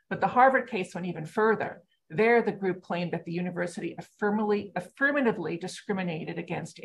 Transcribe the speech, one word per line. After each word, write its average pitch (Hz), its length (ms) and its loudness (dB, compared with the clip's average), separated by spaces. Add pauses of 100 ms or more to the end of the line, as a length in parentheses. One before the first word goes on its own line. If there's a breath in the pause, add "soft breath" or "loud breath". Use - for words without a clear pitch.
But - 140 -2
the 196 40 2
Harvard 254 440 6
case 185 240 -4
went 180 120 -6
even 160 200 -6
further. - 560 0 (260)
There, 226 320 4
the 220 120 0
group 185 300 -2
claimed 175 300 -4
that 170 120 -6
the 170 80 -8
university 175 680 -4
affirmatively, 208 760 0
affirmatively 220 800 0
discriminated 170 840 -6
against 165 460 -8